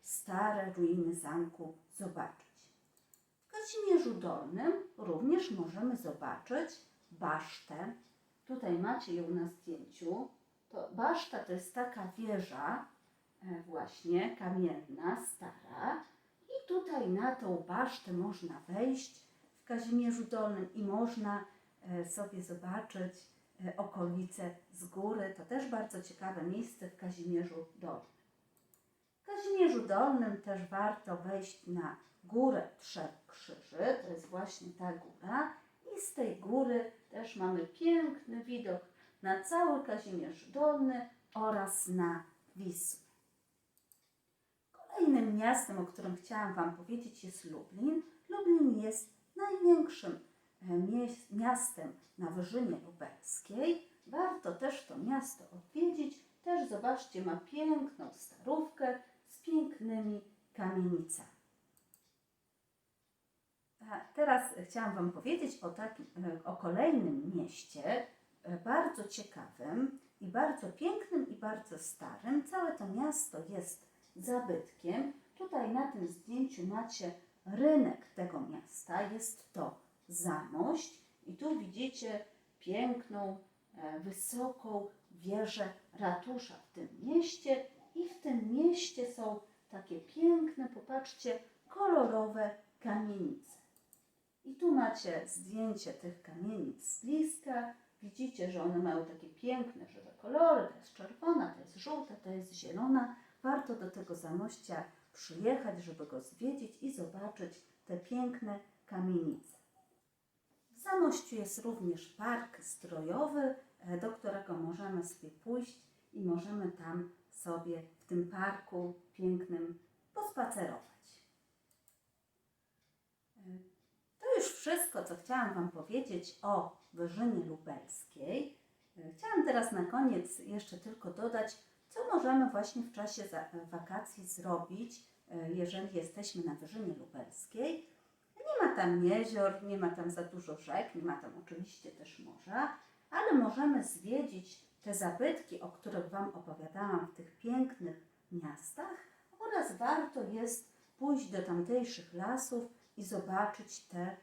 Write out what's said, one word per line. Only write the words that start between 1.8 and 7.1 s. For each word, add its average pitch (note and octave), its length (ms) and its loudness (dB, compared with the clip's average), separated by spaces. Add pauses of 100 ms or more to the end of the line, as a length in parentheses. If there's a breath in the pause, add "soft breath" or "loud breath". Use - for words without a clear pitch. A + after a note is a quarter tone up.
zobaczyć. - 800 -8 (720)
W - 40 -20
Kazimierzu G#4 640 4
Dolnym F3 600 -2 (240)
również B3 540 2
możemy G3 460 -2
zobaczyć B3+ 720 -4 (420)